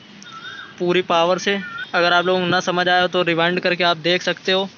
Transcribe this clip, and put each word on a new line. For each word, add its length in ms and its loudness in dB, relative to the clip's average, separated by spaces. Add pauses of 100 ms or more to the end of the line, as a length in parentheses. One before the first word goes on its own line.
(800)
पूरी 260 2
power 340 2
से। 200 -2 (360)
अगर 180 4
आप 140 4
लोगों 140 2
को 60 0
ना 160 2
समझ 260 0
आया 140 4
हो 60 2
तो 160 0
rewind 360 0
करके 240 0
आप 140 2
देख 240 0
सकते 300 -4
हो। 260 0